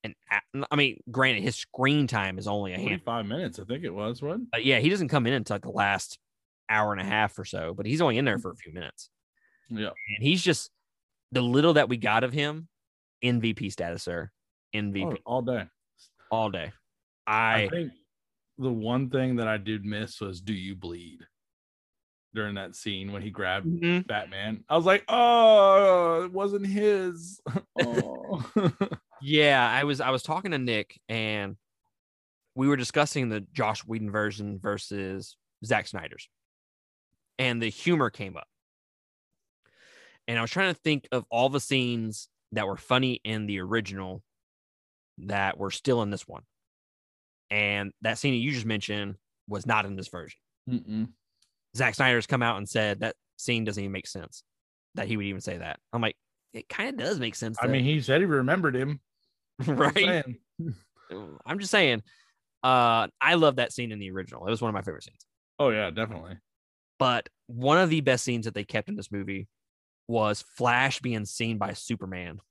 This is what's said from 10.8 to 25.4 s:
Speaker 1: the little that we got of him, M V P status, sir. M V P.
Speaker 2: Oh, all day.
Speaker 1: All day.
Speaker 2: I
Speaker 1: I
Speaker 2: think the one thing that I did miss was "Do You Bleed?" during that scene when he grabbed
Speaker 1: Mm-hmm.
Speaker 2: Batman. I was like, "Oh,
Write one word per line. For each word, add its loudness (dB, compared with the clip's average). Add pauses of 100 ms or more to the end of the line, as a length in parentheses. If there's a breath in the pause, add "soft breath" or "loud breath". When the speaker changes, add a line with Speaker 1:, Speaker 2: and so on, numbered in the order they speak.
Speaker 1:
the 2
little 6
that 6
we 0
got 2
of -2
him, -4 (540)
M 2
V 2
P -6
status, -6
sir. -6 (420)
M -4
V -2
P. -4
Speaker 2:
Oh, -6
all -2
day. -4 (640)
Speaker 1:
All 0
day. -6 (560)
Speaker 2:
I 2 (120)
Speaker 1:
I -2
Speaker 2:
think -4 (680)
the -2
one -2
thing 0
that -2
I 0
did -6
miss -6
was -8
"Do -6
You -6
Bleed?" -14 (1160)
during -4
that -10
scene -8
when -8
he -8
grabbed -4
Speaker 1:
Mm-hmm. 0
Speaker 2:
Batman. -6
I 0
was 4
like, 4
"Oh, 8